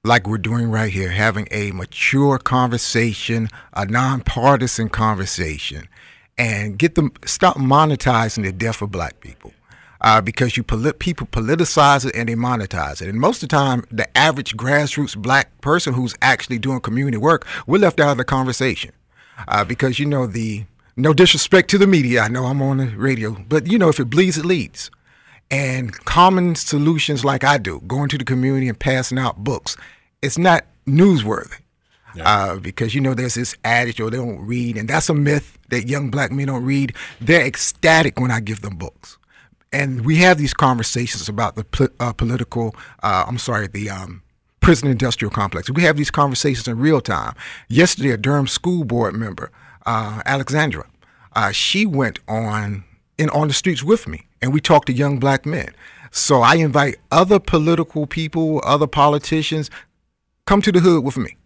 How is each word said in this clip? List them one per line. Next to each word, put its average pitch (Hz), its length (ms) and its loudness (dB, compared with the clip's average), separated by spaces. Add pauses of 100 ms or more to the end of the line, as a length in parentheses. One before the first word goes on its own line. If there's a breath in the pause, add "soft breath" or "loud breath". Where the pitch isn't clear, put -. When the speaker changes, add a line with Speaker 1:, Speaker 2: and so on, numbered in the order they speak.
Speaker 1:
Like 113 240 2
we're 107 100 -2
doing 113 320 -2
right 110 220 0
here, 92 200 -4
having 107 400 0
a 104 200 -4
mature 135 640 0
conversation, 117 1080 -2 (240 loud breath)
a 101 140 -4
nonpartisan 123 1040 0
conversation, 92 960 -4 (500 soft breath)
and 104 400 -4
get 160 180 0
them, 147 180 2 (120)
stop - 300 2
monetizing 131 880 2
the 95 80 -2
death 107 300 -6
of 104 100 -6
black 85 300 -8
people. - 320 -20 (480 soft breath)
Uh, 110 180 6
because 113 380 -2
you 113 60 -4
polit-, 117 360 -2
people 160 280 -4
politicize 143 760 2
it 131 80 -4
and 117 140 -4
they 117 60 -2
monetize 107 680 -4
it. 87 60 -8
And 101 100 -6
most 160 240 0
of 151 60 -8
the 156 80 0
time, 139 340 2
the 110 160 -4 (120)
average 143 400 0
grassroots 143 580 -2
black 127 460 -2
person 147 320 0
who's 123 280 -2
actually 127 380 0
doing 127 220 -4
community 127 340 -2
work, 147 320 0 (180 loud breath)
we're 156 120 2
left 180 240 4
out 143 100 4
of 127 60 0
the 127 80 -2
conversation. 131 680 -2 (560 loud breath)
Uh, 104 160 0
because, 120 360 -2
you 143 60 -2
know, 135 220 -2
the, 107 380 -6 (320)
no 147 160 2
disrespect 175 560 4
to 202 80 4
the 196 100 6
media, 127 320 4
I 107 80 2
know 123 200 -4
I'm 139 140 -2
on 135 180 0
the 135 80 0
radio, 110 500 -2 (100)
but, 151 240 0
you 233 80 4
know, 180 80 6
if 151 140 4
it 120 80 -2
bleeds, 165 280 2
it 151 60 -4
leads. 170 480 -2 (580 soft breath)
And 131 440 -4 (100)
common 180 520 4
solutions 147 680 0
like 135 220 0
I 143 120 4
do, 95 300 -6
going 135 220 -4
to 147 80 -4
the 127 80 -6
community 131 420 0
and 113 100 -4
passing 131 400 -2
out 113 280 -4
books, - 320 -6 (440 loud breath)
it's - 160 -4
not 170 280 4 (220)
newsworthy. 143 720 4 (560 soft breath)
Speaker 2:
Yeah. 85 140 0
Speaker 1:
Uh, 98 280 2
because, 101 360 -6
you 139 80 0
know, 131 120 0
there's 120 220 -4
this 120 280 -6
adage, 120 360 0
"Or 113 100 -4
they 117 80 -6
don't 120 220 -8
read," 120 380 -4
and 113 120 -6
that's 156 200 0
a 160 40 2
myth 143 460 0 (100)
that 117 180 -4
young 139 220 -4
black 131 220 -2
men 139 160 -4
don't 127 160 -4
read. 135 320 -2 (260 loud breath)
They're 156 240 4
ecstatic 160 760 0
when 127 120 0
I 113 80 0
give 104 220 -8
them 98 160 -10
books. - 400 -16 (540 soft breath)
And 131 340 -4
we 160 120 4
have 180 200 8
these 143 160 0
conversations 120 760 0
about 107 280 -4
the 107 80 -8
pol-, - 260 0 (100)
uh, 120 140 -4
political, 117 640 -4 (260 loud breath)
uh, 95 260 0
I'm 120 120 -6
sorry, 107 280 -4
the, 101 220 -10
um, 95 320 -12 (380)
prison 151 280 4
industrial 120 440 -2
complex. 95 380 -4
We 147 120 0
have 156 160 4
these 147 140 -2
conversations 135 560 0
in 113 100 -4
real 143 240 2
time. 64 320 -6 (340 loud breath)
Yesterday, 139 440 2
a 113 60 -2
Durham 135 300 0
school 175 360 -4
board 113 320 -2
member, 101 360 -8 (340 soft breath)
uh, 110 400 -4
Alexandra, 139 600 -2 (480 soft breath)
uh, 101 160 0
she 202 360 0
went 135 400 -2
on, 107 560 -4 (340)
in, 156 140 0
on 151 160 0
the 139 80 -2
streets 147 280 -2
with 208 240 2
me, 78 200 -12 (160)
and 131 100 0
we 151 80 2
talked 151 260 4
to 135 60 0
young 143 240 0
black 135 260 0
men. 151 300 -8 (380 loud breath)
So 131 300 2
I 135 160 6
invite 143 400 2 (140)
other 185 280 4
political 160 640 0
people, 156 580 -2
other 143 220 2
politicians, 147 880 0 (720 loud breath)
come 202 160 4
to 208 100 2
the 180 100 6
hood 165 220 4
with 135 140 -4
me. 113 280 -8